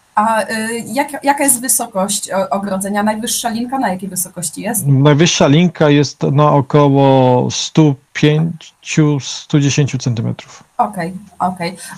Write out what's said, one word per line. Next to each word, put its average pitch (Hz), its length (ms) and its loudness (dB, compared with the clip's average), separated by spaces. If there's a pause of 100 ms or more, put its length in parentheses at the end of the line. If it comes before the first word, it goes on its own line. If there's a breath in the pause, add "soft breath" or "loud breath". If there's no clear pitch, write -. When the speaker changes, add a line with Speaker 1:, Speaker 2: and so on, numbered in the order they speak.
(140)
Speaker 1:
A, 214 280 0
y, - 40 -10 (460)
jak, 277 320 -6
jaka 277 200 0
jest 269 160 0
wysokość 233 680 -4
o-, 190 200 -4
ogrodzenia? 196 520 -4
Najwyższa 220 460 -4
linka 247 300 -4
na 254 100 -2
jakiej 185 200 -6
wysokości 180 540 -8
jest? 202 240 -4
Speaker 2:
Najwyższa 147 640 4
linka 165 420 4
jest 143 320 0
na 151 300 2
około 135 1000 4
stu 151 440 2 (180)
pięciu, 151 1080 0
stu - 400 -2
dziesięciu 139 380 0
centymetrów. 117 680 -6 (140)
Speaker 1:
Okej, 202 340 -4 (260)
okej. 180 380 -6 (220 loud breath)